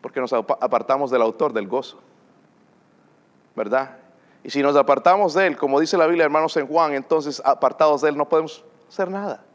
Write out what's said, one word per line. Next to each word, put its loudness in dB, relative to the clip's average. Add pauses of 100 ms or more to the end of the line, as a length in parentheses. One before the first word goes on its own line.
Porque -8
nos -4
apa-, -2
apartamos 0
del 2
autor 0
del -4
gozo, -8 (1500)
¿verdad? -4 (440)
Y -14
si -2
nos 2
apartamos 2
de 2
él, -2
como 0
dice -2
la 4
Biblia, 2
hermanos, 0
en -2
Juan, 0
entonces -4
apartados 2
de 2
él 0
no -2
podemos -2 (240)
hacer -6
nada. -8 (120)